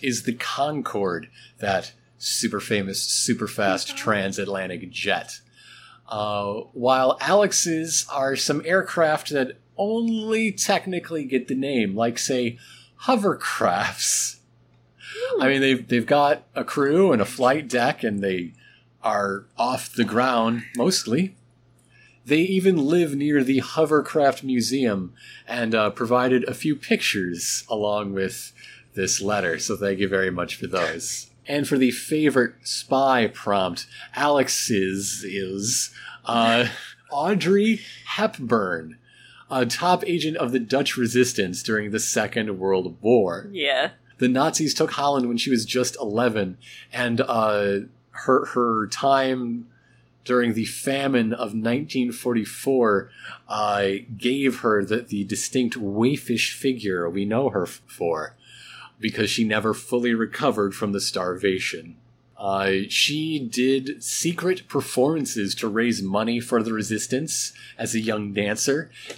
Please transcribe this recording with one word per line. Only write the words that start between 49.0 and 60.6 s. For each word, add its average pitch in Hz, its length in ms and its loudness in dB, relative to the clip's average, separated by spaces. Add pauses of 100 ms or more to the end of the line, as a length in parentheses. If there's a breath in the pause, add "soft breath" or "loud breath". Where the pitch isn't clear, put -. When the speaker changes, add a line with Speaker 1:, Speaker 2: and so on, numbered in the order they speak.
Speaker 1:
during 120 280 2
the 107 140 -2
famine 135 640 0
of 113 220 -4
nineteen 123 580 0
forty-four, 117 1000 2 (380 loud breath)
uh, 104 380 0 (320)
gave 131 420 0
her 107 240 2
the, 107 160 0
the 101 240 -4
distinct 117 520 -2
waifish 113 760 0
figure 104 560 -2
we 98 160 -2
know 117 240 2
her 101 160 0
f-, - 220 -12
for, 80 500 -4 (640 loud breath)
because 107 300 -2
she 117 120 0
never 107 300 2
fully 120 420 0
recovered 110 600 0